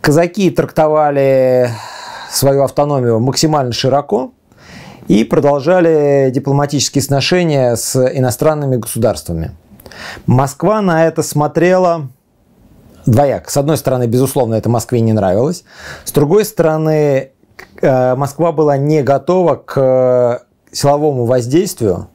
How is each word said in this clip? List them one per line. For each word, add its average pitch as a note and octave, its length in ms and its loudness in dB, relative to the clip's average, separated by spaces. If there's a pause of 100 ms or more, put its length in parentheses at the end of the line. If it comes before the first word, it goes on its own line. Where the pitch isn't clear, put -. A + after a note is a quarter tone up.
Казаки E3+ 500 2
трактовали C3+ 1200 2 (600)
свою C#3 320 2
автономию C3 580 0
максимально C3+ 520 0
широко C#3+ 600 -2 (760)
и G#3 180 2
продолжали C#3+ 1080 2
дипломатические C#3 720 -2
сношения C#3 720 0
с - 220 -6 (180)
иностранными C#3 600 0
государствами. G2+ 800 -4 (680)
Москва C#3 540 0
на E3 260 2
это D#3+ 160 -2
смотрела E3 840 0 (960)
двояко. B2+ 460 0
С - 60 -4
одной C#3+ 200 0
стороны, B2+ 300 -2
безусловно, B2 480 0
это A2 140 -2
Москве A#2 320 -2
не A2+ 120 0
нравилось. G#2+ 520 0 (400)
С - 80 -14
другой D#3 320 2
стороны, D#3 880 0 (500)
э, B2+ 320 2
Москва C#3+ 380 -2
была D3 240 2
не D3 260 0
готова C#3 540 0
к B2+ 840 0 (300)
силовому C#3+ 520 0
воздействию A#2+ 920 0